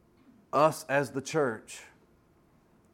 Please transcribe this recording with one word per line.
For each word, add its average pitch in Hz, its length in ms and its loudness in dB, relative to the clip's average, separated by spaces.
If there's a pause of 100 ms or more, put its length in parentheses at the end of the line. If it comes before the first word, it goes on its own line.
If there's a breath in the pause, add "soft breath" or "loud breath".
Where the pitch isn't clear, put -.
(520)
Us 147 380 4
as 135 220 0
the 135 100 -6
church, 131 600 -4 (1120)